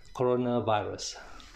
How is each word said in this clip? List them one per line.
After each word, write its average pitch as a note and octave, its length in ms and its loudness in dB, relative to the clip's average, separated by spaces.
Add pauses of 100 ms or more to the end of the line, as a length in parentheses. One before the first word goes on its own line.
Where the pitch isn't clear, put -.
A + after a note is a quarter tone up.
(140)
coronavirus. A#2+ 1000 2 (400)